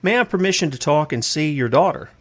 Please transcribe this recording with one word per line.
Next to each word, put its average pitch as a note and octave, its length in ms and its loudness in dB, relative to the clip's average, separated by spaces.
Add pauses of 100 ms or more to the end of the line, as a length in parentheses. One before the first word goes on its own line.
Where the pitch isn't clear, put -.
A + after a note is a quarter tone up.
"May G3 120 2
I B3 40 4
have B3 100 0
permission F3+ 440 0
to C3 60 -10
talk D3+ 340 0
and A#2 120 -4
see D3+ 280 -2
your C3 160 -2
daughter?" C3+ 420 2 (100)